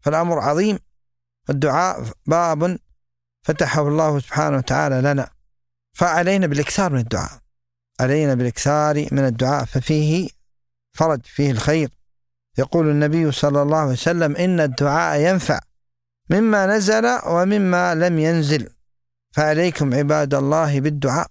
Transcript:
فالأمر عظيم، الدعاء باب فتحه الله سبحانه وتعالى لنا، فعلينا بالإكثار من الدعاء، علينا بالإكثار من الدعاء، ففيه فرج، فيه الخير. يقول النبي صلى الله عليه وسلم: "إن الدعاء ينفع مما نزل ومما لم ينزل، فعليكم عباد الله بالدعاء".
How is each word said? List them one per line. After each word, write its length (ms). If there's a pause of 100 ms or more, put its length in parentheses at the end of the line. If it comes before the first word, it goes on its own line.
فالأمر 380
عظيم، 400 (680)
الدعاء 540 (220)
باب 540 (640)
فتحه 440
الله 320
سبحانه 380
وتعالى 440
لنا، 280 (640)
فعلينا 540
بالإكثار 460
من 60
الدعاء، 320 (680)
علينا 340
بالإكثار 760
من 140
الدعاء، 400
ففيه 640 (640)
فرج، 320
فيه 260
الخير. 380 (680)
يقول 320
النبي 420
صلى 300
الله 160
عليه 140
وسلم: 440
"إن 240
الدعاء 600
ينفع 400 (680)
مما 360
نزل 600
ومما 680
لم 240
ينزل، 500 (600)
فعليكم 640
عباد 400
الله 460
بالدعاء". 520